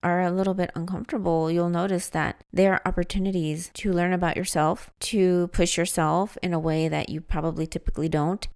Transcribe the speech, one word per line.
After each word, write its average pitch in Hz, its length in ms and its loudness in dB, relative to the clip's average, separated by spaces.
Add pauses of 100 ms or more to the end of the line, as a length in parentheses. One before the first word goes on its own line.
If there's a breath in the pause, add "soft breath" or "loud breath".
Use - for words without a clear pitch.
are 175 180 2
a 180 100 2
little 190 220 0
bit 180 220 -2
uncomfortable, 175 720 -2
you'll 175 180 2
notice 180 420 0
that - 320 -4 (120)
there 190 200 6
are - 120 0
opportunities 175 880 -2
to - 180 -2
learn 175 220 2
about 175 240 0
yourself, 165 640 0
to 180 480 2
push 175 280 0
yourself 170 680 0
in 180 100 -2
a 165 60 0
way 160 280 2
that 156 220 -4
you 156 100 -6
probably 160 460 -2
typically - 420 -2
don't, 160 480 0